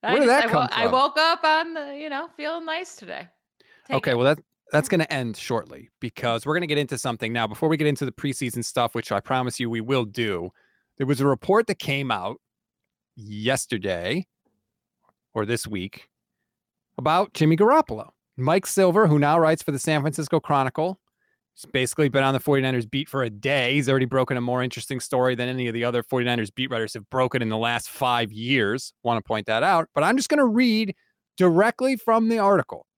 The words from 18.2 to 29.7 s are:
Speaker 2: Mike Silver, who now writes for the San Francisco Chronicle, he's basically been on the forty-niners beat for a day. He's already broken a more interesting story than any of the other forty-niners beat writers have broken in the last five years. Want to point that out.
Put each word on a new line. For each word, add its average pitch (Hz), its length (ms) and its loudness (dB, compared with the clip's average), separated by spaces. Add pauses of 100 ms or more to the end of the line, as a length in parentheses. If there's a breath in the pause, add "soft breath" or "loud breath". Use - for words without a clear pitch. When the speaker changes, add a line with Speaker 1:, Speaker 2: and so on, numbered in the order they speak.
Speaker 2:
Mike 160 300 0
Silver, 190 400 4
who 151 120 6
now 147 200 4
writes 160 240 2
for 156 100 -4
the 139 60 -4
San 151 240 0
Francisco 156 380 -2
Chronicle, 147 600 -2 (560)
he's - 140 -18
basically 131 380 0
been 135 160 2
on 135 100 2
the 127 60 0
forty-niners 131 440 0
beat 135 240 -6
for 135 140 -4
a 117 80 -2
day. 127 440 0
He's 139 140 0
already 135 180 2
broken 131 300 0
a 123 40 -2
more 123 200 -2
interesting 127 380 -8
story 127 380 0
than 123 120 -4
any 127 200 -4
of 113 60 -6
the 117 100 -4
other 120 180 -2
forty-niners 120 480 -2
beat 127 180 -6
writers 113 260 -6
have 107 160 -16
broken 127 320 0
in 113 60 -2
the 110 80 -2
last 117 340 -2
five 120 420 0
years. 117 600 -2 (120)
Want 117 140 0
to - 100 -8
point 107 180 -4
that 113 160 0
out. 165 320 2